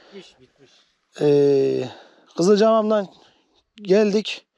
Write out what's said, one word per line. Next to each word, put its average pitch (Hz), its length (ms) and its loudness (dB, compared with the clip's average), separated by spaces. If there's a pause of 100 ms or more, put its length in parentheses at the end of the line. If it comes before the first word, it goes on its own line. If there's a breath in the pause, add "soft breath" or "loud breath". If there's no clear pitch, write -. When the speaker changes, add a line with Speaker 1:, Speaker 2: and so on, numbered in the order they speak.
(140)
Speaker 1:
Bitmiş, - 260 -20
bitmiş. 131 320 -20 (500)
Speaker 2:
Ee, 139 680 0 (480 loud breath)
Kızılcamam'dan 214 680 0 (680 soft breath)
geldik. 208 680 -2 (120)